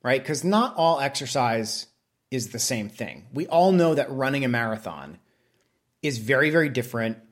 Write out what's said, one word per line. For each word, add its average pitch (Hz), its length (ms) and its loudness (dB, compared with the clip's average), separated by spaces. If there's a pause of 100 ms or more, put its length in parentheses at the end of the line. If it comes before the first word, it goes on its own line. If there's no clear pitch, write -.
right? 127 220 0
'Cause 151 200 -4
not 214 320 2
all 165 240 2
exercise 123 880 -2 (440)
is 120 180 -4
the 120 100 -10
same 107 300 -4
thing. 82 440 -12
We 151 140 -6
all 175 240 4
know 170 220 6
that 139 180 0
running 135 320 0
a 127 60 0
marathon 107 720 -4 (840)
is 143 160 -2
very, 135 320 2
very 156 200 4
different 113 480 -2 (140)